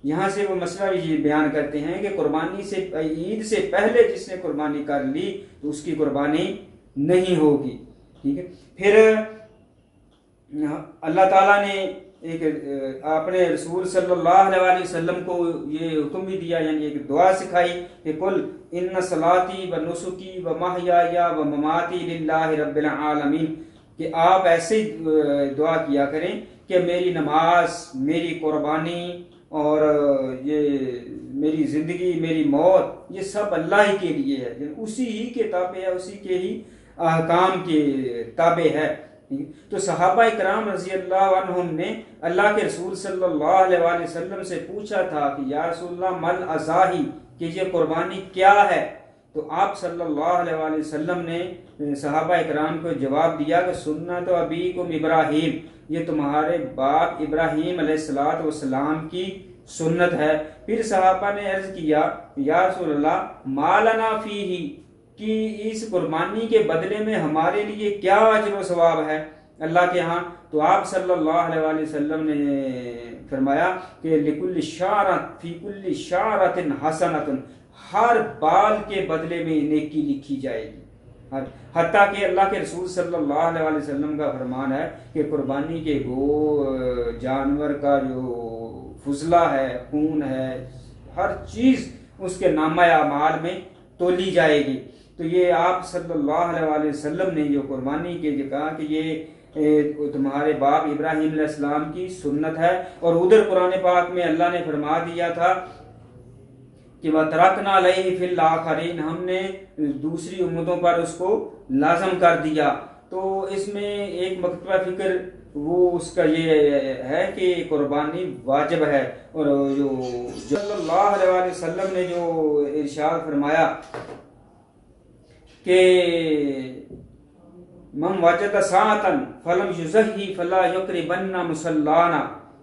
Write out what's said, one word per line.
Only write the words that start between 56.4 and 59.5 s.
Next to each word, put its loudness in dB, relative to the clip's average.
باپ 2
ابراہیم -2
علیہ 0
الصلوۃ -2
والسلام -2
کی -8